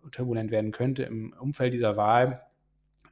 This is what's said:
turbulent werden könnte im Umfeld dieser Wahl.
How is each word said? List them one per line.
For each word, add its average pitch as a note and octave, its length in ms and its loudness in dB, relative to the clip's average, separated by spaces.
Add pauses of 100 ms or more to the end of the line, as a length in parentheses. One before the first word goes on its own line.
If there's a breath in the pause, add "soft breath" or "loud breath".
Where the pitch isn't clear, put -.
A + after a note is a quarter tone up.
(120)
turbulent A2+ 400 -4
werden G#2+ 220 0
könnte C3 300 -2
im A2+ 360 -8
Umfeld B2+ 340 -2
dieser A2+ 220 0
Wahl. A#2+ 460 4 (720)